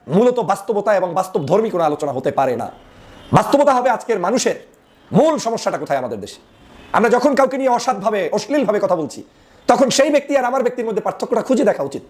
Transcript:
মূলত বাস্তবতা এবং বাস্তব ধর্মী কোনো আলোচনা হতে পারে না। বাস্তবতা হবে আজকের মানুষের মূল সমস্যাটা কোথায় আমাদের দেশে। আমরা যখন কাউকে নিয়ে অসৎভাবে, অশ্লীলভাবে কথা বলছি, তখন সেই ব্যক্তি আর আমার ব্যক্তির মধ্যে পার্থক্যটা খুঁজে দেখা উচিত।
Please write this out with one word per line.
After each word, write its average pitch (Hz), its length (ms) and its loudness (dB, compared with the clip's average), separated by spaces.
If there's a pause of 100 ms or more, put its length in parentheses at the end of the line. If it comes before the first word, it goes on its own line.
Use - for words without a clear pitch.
মূলত 240 320 2
বাস্তবতা 202 560 -2
এবং 180 180 -2
বাস্তব 165 320 -2
ধর্মী 208 240 2
কোনো 175 140 -2
আলোচনা 147 280 -2
হতে 131 200 -4
পারে 135 240 0
না। 113 160 -8 (640)
বাস্তবতা 277 400 4
হবে 254 160 2
আজকের 220 300 -2
মানুষের 208 360 -2 (560)
মূল 285 260 4
সমস্যাটা 220 400 -4
কোথায় 143 220 -2
আমাদের 117 200 -6
দেশে। 98 160 -12 (580)
আমরা 220 160 2
যখন 247 260 2
কাউকে 269 220 2
নিয়ে 262 120 0
অসৎভাবে, 214 600 -2
অশ্লীলভাবে 208 480 0
কথা 185 160 0
বলছি, 143 280 -6 (440)
তখন 240 220 4
সেই 277 200 2
ব্যক্তি 285 280 0
আর 254 80 0
আমার 254 180 -2
ব্যক্তির 240 220 -4
মধ্যে 214 160 -4
পার্থক্যটা 208 400 -4
খুঁজে 254 220 0
দেখা 190 200 0
উচিত। 135 260 -8